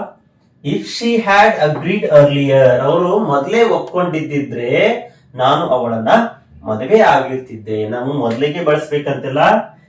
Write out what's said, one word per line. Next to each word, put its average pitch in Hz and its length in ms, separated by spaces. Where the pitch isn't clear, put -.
If 185 140
she 233 380
had 196 540
agreed 180 400
earlier, 139 720
ಅವರು 180 380
ಮೊದಲೇ 202 440
ಒಪ್ಕೊಂಡಿದ್ದಿದ್ರೆ 147 1300
ನಾನು 165 300
ಅವಳನ್ನ 120 440
ಮದುವೆ 202 340
ಆಗಿರ್ತಿದ್ದೆ. 110 920
ನಾವು 127 240
ಮೊದಲಿಗೆ 147 500
ಬಳಸ್ಬೇಕಂತಿಲ್ಲ, 143 760